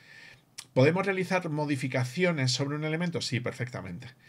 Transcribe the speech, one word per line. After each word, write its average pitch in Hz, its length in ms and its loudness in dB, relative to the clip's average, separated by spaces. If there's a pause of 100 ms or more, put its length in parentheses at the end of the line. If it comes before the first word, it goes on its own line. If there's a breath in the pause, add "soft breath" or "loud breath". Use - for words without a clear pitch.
(760 loud breath)
¿Podemos 160 280 6
realizar 185 460 0
modificaciones 143 1000 0
sobre 143 240 -2
un 151 80 -4
elemento? 160 380 -2
Sí, - 180 -2
perfectamente. 104 680 -6 (200 loud breath)